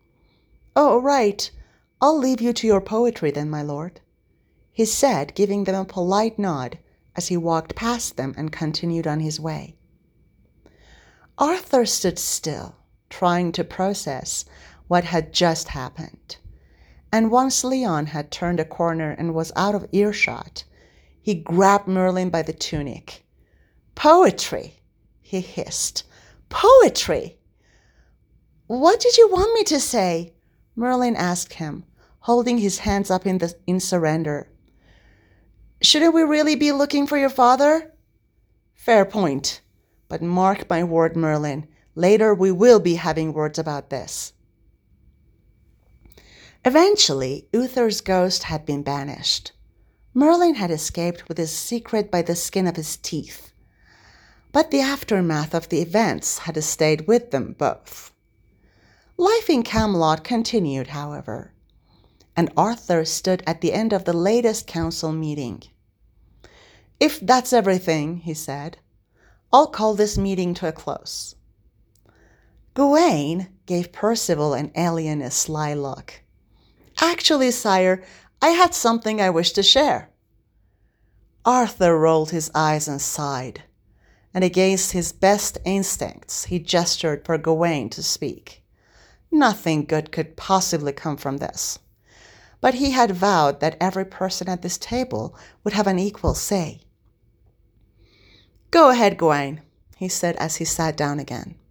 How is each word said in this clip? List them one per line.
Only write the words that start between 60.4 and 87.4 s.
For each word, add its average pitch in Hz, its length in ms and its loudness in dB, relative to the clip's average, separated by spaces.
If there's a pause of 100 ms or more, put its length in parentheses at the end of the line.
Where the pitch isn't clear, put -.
however, 147 640 -10 (840)
and 170 180 0
Arthur 180 480 0
stood 185 420 -2
at 160 140 -4
the 170 140 0
end 220 180 -2
of 185 140 -2
the 175 80 0
latest 214 520 0
council 165 460 -6
meeting. 147 500 -6 (1400)
"If 302 180 0
that's 240 320 2
everything," 180 680 0
he 165 140 -8
said, 147 440 -10 (760)
"I'll 294 160 6
call 214 260 -2
this 208 240 0
meeting 185 360 -2
to 175 160 -6
a 156 140 -10
close." - 520 -12 (1400)
Gawain 214 760 2 (160)
gave 175 260 -4
Percival 170 600 0
and 147 200 -6
Elian 165 480 -2
a 123 100 -6
sly 151 420 -4
look. 139 480 -10 (800)
"Actually, 311 500 2
sire, 185 500 2 (400)
I 311 100 6
had 349 220 4
something 226 460 0
I 190 180 2
wish 170 140 0
to 196 120 0
share." 262 480 2 (1300)
Arthur 208 560 2
rolled 160 320 4
his 165 240 -4
eyes 156 320 2
and 139 140 -6
sighed, 135 640 -8 (680)
and 185 100 2
against 185 480 2
his 175 220 -4
best 202 500 2
instincts, - 880 -6
he 180 80 -2
gestured 165 640 -2
for 165 120 -2
Gawain 156 540 -2